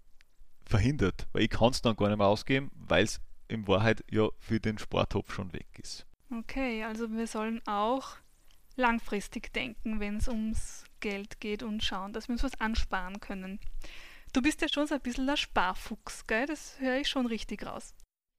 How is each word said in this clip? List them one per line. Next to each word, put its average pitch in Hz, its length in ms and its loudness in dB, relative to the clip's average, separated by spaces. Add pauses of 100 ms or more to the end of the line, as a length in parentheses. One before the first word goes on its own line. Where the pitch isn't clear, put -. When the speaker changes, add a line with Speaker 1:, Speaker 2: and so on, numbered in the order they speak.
(680)
Speaker 1:
verhindert. 104 680 4
Weil 104 120 4
ich 113 60 4
kann's 117 300 4
dann 113 160 2
gar 104 120 4
nicht 104 100 2
mehr 101 80 6
ausgeben, 131 480 2
weil's - 480 2 (260)
in 110 180 -4
Wahrheit 104 440 4
ja 107 180 4 (100)
für 110 220 0
den 110 160 0
Spartopf - 560 0
schon 98 220 -6
weg - 120 -8 (160)
ist. - 240 -12 (240)
Speaker 2:
Okay, 233 540 -4
also 226 260 -4
wir 226 160 -2
sollen 220 400 -2
auch 220 500 0 (600)
langfristig 233 800 0
denken, 220 460 -2
wenn's 208 280 2
ums 220 560 0 (160)
Geld 202 400 -6
geht 208 220 -2
und 220 200 -2
schauen, 196 300 0
dass - 160 -6
wir 240 60 2
uns 233 80 4
was - 180 0
ansparen 202 600 2
können. 190 380 -6 (760)
Du 254 80 4
bist 294 180 2
ja 311 80 2
schon 294 180 0
so 302 100 0
ein 254 40 0
bisschen 262 260 -2
der 285 120 2
Sparfuchs, - 880 -2
gell? 226 180 2
Das - 340 -8
höre 262 220 0
ich 285 80 -2
schon 262 160 2
richtig 226 400 -4
raus. - 300 -10 (440)